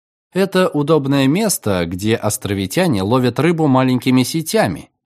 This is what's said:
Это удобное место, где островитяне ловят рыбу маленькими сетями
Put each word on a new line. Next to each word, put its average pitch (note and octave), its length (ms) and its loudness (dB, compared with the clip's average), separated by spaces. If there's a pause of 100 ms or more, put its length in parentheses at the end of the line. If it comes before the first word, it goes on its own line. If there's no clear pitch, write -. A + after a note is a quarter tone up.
(340)
Это F#3 340 0
удобное C#3+ 580 2
место, C3 600 0
где G2 300 -2
островитяне G2+ 880 -2
ловят B2 380 0
рыбу D#3+ 280 0
маленькими B2+ 540 2
сетями D#3+ 680 -2 (160)